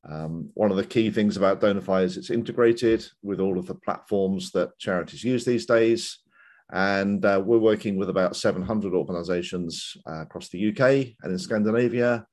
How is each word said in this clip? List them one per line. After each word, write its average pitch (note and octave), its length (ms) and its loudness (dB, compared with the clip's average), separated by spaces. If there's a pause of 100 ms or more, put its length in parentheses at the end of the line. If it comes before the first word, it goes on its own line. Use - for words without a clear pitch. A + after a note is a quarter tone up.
Um, D#2+ 440 -10
one G#2 180 2
of F#2+ 60 0
the G2 80 0
key A2+ 260 0
things G#2 240 2
about F#2+ 240 2
Donify G2 460 2
is F2+ 100 -2
it's - 140 -12
integrated A#2 760 2 (160)
with G2 200 -4
all F#2+ 180 0
of F#2 60 -8
the F#2+ 100 -10
platforms F#2+ 760 -4
that - 280 -2
charities F2+ 460 -6
use B2 180 0
these A#2+ 220 -2
days. A2+ 540 2 (520)
And, G2 540 0
uh, G2 200 4
we're A#2 120 4
working A2 400 2
with F#2 120 -2
about F#2 280 0
seven F#2 240 -2
hundred G2 320 -4
organizations, F2 1040 -4 (100)
uh, D#2+ 140 -10
across - 260 -14
the F2+ 120 -12
U G#2+ 120 0
K B2+ 500 2
and F#2 120 -6
in F2+ 40 -4
Scandinavia. A#2 960 0